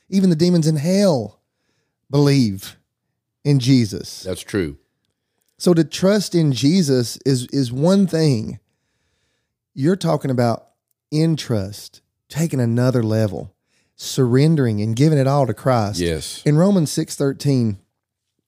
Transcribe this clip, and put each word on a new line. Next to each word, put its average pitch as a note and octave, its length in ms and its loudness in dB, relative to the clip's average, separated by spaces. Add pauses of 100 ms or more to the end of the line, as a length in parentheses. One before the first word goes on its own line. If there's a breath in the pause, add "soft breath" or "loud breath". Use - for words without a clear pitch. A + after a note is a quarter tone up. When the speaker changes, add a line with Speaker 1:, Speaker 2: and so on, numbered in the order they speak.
Speaker 1:
Even F#3+ 220 2
the D#3+ 60 2
demons E3+ 300 2
in D#3+ 100 0
hell D#3+ 640 0 (680)
believe C#3 680 2 (680)
in C#3+ 140 2
Jesus. A#2+ 640 0
Speaker 2:
That's F#2 200 -10
true. D#2+ 360 -6 (800)
Speaker 1:
So F3+ 160 2
to E3 100 2
trust F#3+ 500 -2
in D#3 180 2
Jesus C3+ 720 0
is, B2+ 240 -2
is C3+ 240 -4
one F3+ 340 2
thing. D3 520 -2 (1160)
You're D#3+ 220 0
talking D#3+ 340 -2
about A#2+ 380 0 (420)
in D#3 260 0
trust, G#2 640 -8 (260)
taking D3 320 -4
another A#2+ 420 2
level, G#2+ 520 -2 (420)
surrendering C3 840 0
and A2+ 140 -2
giving D3+ 220 4
it C3 80 2
all C#3 200 2
to A#2 80 -4
Christ. A2 460 0
Speaker 2:
Yes. E2 440 -4
Speaker 1:
In D3 140 2
Romans F#3 340 2
six D#3+ 240 -6
thirteen, C3 640 -2 (680)